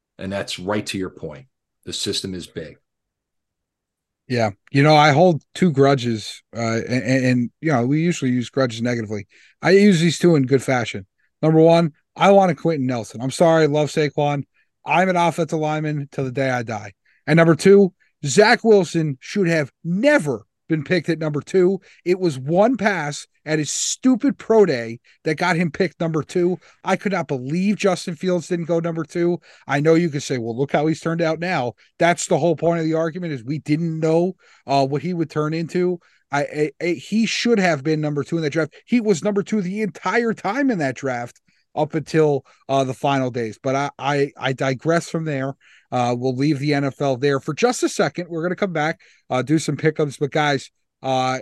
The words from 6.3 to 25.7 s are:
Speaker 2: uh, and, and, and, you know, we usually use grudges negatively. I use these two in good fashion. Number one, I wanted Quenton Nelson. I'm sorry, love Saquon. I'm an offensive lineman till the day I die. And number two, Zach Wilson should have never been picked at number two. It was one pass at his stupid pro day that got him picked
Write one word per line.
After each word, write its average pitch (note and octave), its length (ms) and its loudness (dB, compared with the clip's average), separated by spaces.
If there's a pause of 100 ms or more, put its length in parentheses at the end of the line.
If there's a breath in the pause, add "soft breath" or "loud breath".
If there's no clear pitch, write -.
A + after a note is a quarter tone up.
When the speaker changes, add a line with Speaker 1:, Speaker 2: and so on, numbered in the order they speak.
Speaker 2:
uh, A2+ 320 -2
and, B2 160 -2
and, C3 220 0
and, B2 340 0
you D#3 140 -2
know, A#2+ 120 2
we D3 160 0
usually D#3+ 300 0
use B2 180 -2
grudges A#2+ 320 -2
negatively. A2 460 -6 (340 soft breath)
I D#3+ 100 2
use G3 280 6
these D#3+ 180 2
two F3 180 4
in C3+ 100 4
good B2+ 180 2
fashion. A#2 420 -4 (360)
Number D#3+ 180 4
one, E3 320 6 (240)
I F#3 160 6
wanted F#3+ 260 4
Quenton D3+ 300 -2
Nelson. A#2 340 -6
I'm C3 100 -4
sorry, E3 360 4
love D3 220 0
Saquon. C#3+ 560 -2 (400)
I'm F3 240 2
an F3+ 80 2
offensive E3 420 0
lineman D3+ 500 -4
till - 140 -6
the C3 80 -6
day C3+ 180 -2
I B2 140 -2
die. G#2 300 -10 (340)
And D3+ 80 4
number E3 180 6
two, G3 400 6 (320)
Zach G#3 380 4
Wilson E3+ 560 2
should G3 280 -2
have D#3+ 240 -2 (120)
never F3 640 0 (240)
been D#3+ 160 -2
picked F3 240 -2
at D#3+ 100 -2
number D3+ 220 -4
two. F#3 400 0 (240 soft breath)
It F3+ 120 0
was E3 220 -2
one F#3 380 2
pass F3 500 -4 (180)
at D#3 140 -2
his D3 100 -4
stupid - 680 -2
pro A3 280 4
day A#2 360 -4 (240 soft breath)
that D#3+ 100 -2
got F3 220 0
him F3 120 0
picked F3+ 300 -4